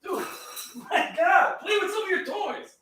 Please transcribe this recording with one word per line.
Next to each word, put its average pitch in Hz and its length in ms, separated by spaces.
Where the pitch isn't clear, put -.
Dude, - 240
my - 260
God, - 440
play 415 200
with 403 100
some 440 140
of - 60
your - 140
toys. - 580